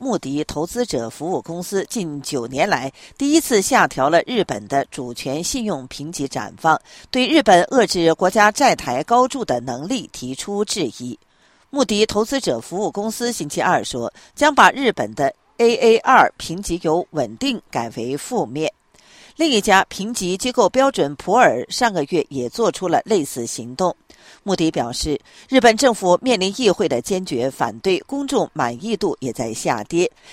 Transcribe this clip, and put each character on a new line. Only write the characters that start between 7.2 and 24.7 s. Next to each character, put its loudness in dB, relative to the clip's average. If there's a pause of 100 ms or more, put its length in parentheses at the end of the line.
日 4
本 8
遏 4
制 2
国 2
家 4
债 4
台 -4
高 4
筑 -8
的 -2
能 -6
力 -6
提 -10
出 -6
质 -2 (120)
疑。 -10 (500)
穆 0
迪 2
投 0
资 -2
者 -2
服 -6
务 -2
公 -4
司 -4
星 -8
期 -6
二 2
说， -6 (200)
将 2
把 8
日 0
本 -4
的 0 (220)
A 4
A 6
二 4
评 -8
级 -4
由 0
稳 -4
定 -4
改 -6
为 -4
负 -4
面。 -4 (640)
另 0
一 2
家 4
评 -8
级 -4
机 -4
构 4
标 4
准 -2
普 -4
尔 4
上 0
个 -2
月 -2
也 -4
做 -2
出 -8
了 2
类 0
似 -8
行 -10
动。 0 (500)
穆 0
迪 2